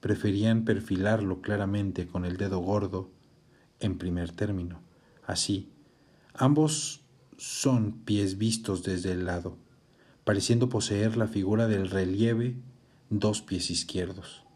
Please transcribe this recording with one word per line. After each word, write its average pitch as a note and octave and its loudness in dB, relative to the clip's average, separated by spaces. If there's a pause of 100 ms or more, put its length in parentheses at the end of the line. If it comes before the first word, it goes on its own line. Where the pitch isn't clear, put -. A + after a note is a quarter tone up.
Preferían G#2+ 2
perfilarlo G2 0
claramente G2 -2
con F2 -4
el F2+ -4
dedo F#2+ -2
gordo F#2+ -2 (640)
en G2+ -2
primer F2 -4
término. F2+ -4 (460)
Así, G2+ -4 (640)
ambos D3+ 2 (340)
son A#2+ 0 (120)
pies G2+ 0
vistos G#2 0
desde F#2 -2
el F2+ -2
lado, F2 -6 (680)
pareciendo A#2 4
poseer A2 2
la A2 2
figura G#2+ 2
del G2 2
relieve A2+ 0 (540)
dos G#2 0
pies F#2 -4
izquierdos. E2+ -6 (140)